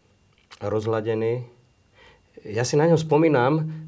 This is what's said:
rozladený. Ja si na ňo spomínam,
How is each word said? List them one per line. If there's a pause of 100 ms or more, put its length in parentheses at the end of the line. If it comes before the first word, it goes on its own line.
(580)
rozladený. (960)
Ja
si
na
ňo
spomínam, (220)